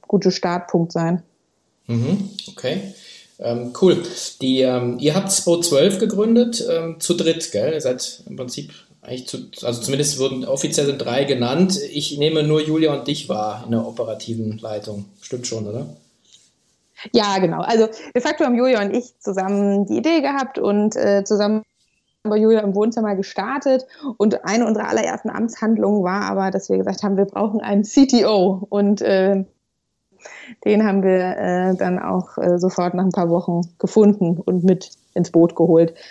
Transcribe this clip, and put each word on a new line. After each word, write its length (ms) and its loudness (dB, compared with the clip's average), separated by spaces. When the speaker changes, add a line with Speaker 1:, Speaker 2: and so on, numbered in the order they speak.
Speaker 1:
gute 240 2
Startpunkt 580 -2
sein. 320 -2
Speaker 2:
Mhm, 420 0
okay. 420 -6
Ähm, 420 -6
cool. 220 6
Die, 220 2
ähm, 360 0
ihr 160 2
habt 160 0
zwo 280 2
zwölf 420 2
gegründet, 680 2
ähm, 300 -4
zu 160 -2
dritt, 380 -2
gell? 200 -2
Ihr 80 -4
seid 480 -6
im 60 -14
Prinzip 380 -12
eigentlich 280 -12
zu, 200 -12
also 160 -4
zumindest 380 -2
wurden, 260 -4
offiziell 420 -2
sind 120 -2
drei 240 -2
genannt. 560 0
Ich 260 -6
nehme 240 2
nur 180 2
Julia 380 2
und 80 -8
dich 220 -6
wahr 360 -4
in 60 -8
der 160 0
operativen 720 -6
Leitung. 460 -10
Stimmt 260 -10
schon, 220 -6
oder? 180 -8
Speaker 1:
Ja, 260 2
genau. 220 0
Also 280 2
de 80 0
facto 220 0
haben 120 2
Julia 260 2
und 120 -4
ich 260 -6
zusammen 640 0
die 120 -2
Idee 220 2
gehabt 380 -4
und, 380 2
äh, 280 2
zusammen 380 0
bei 140 0
Julia 240 6
im 160 0
Wohnzimmer 400 0
gestartet. 680 -2
Und 280 0
eine 200 0
unserer 240 -2
allerersten 420 -2
Amtshandlungen 760 0
war 180 -2
aber, 300 -2
dass 180 -4
wir 80 2
gesagt 240 -2
haben, 140 0
wir 80 4
brauchen 360 -2
einen 220 0
C 240 4
T 180 4
O. 440 2
Und, 340 2
äh, 420 2
den 220 4
haben 160 2
wir, 340 2
äh, 380 0
dann 240 -2
auch, 400 -4
äh, 220 2
sofort 340 0
nach 80 0
ein 80 2
paar 180 0
Wochen 340 0
gefunden 560 4
und 260 -2
mit 280 2
ins 180 0
Boot 240 4
geholt. 380 4